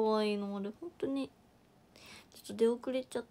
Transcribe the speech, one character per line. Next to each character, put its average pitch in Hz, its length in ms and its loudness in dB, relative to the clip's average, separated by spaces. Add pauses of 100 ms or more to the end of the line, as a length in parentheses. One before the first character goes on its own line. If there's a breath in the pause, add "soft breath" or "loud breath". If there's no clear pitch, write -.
(160)
愛 214 180 2
い - 20 -2
の、 202 200 -4
あ 196 40 -4
れ。 202 100 -4 (100)
本 339 160 -10
当 - 120 -2
に。 269 200 -2 (1040 loud breath)
ち - 40 -20
ょ - 60 -20
っ - 20 -16
と 202 80 -10
出 226 140 6
遅 240 240 0
れ 262 120 0
ち - 120 -8
ゃ 240 60 -4
っ - 80 -8